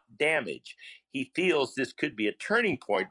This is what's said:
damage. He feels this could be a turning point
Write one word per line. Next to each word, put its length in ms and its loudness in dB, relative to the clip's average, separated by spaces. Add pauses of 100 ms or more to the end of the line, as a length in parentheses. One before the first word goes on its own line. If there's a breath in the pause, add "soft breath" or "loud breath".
(180)
damage. 580 -2 (360 loud breath)
He 240 -6
feels 400 2
this 180 -4
could 220 -4
be 120 0
a 60 0
turning 460 0
point 320 0